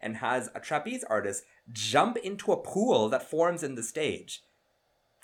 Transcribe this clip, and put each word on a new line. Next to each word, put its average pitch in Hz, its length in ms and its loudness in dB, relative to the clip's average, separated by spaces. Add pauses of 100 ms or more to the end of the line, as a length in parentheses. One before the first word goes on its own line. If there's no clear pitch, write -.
and 110 160 -6
has 120 380 -2
a - 60 -10
trapeze 226 440 -4
artist 101 400 -2 (260)
jump 117 460 2
into 202 340 -4
a 175 60 4
pool 185 540 2
that 127 180 0
forms 165 340 2
in 135 120 -4
the 113 80 -8
stage. 120 600 -4 (800)